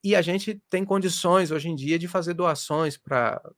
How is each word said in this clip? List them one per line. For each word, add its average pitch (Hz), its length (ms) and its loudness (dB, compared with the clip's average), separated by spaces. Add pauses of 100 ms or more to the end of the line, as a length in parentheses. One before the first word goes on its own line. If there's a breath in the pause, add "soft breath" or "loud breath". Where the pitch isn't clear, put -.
E 202 120 4
a 180 60 6
gente 190 480 -2
tem 190 160 0
condições 185 640 2
hoje 156 200 -4
em 165 60 -2
dia 143 220 -2
de 170 100 -4
fazer 175 280 -4
doações 160 600 -2
pra 120 440 -2 (160)